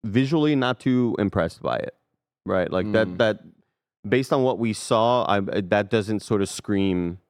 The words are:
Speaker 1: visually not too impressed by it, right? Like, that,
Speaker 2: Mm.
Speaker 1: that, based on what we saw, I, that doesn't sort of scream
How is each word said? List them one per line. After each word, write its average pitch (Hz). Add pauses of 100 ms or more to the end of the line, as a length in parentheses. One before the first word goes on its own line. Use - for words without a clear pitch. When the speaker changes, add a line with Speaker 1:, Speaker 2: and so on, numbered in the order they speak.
Speaker 1:
visually 139
not 127
too 127
impressed 95
by 60
it, - (520)
right? 92
Like, 95
that, 110
Speaker 2:
Mm. 90
Speaker 1:
that, 110 (680)
based 127
on 139
what 127
we 113
saw, 117
I, 101
that 98
doesn't 107
sort 104
of 95
scream 92 (120)